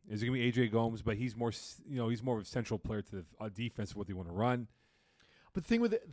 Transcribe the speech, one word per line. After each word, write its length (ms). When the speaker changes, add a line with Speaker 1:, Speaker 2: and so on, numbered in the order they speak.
Speaker 1:
Is 120
it 60
gonna 100
be 100
A 40
J 160
Gomes? 340
But 160
he's 180
more, 140
s-, 380
you 100
know, 120
he's 140
more 140
of 60
a 20
central 320
player 240
to 160
the, 80
uh, 100
defense 420
of 60
what 100
they 60
wanna 200
run. 340
Speaker 2:
But 100
the 60
thing 120
with, 100
the 100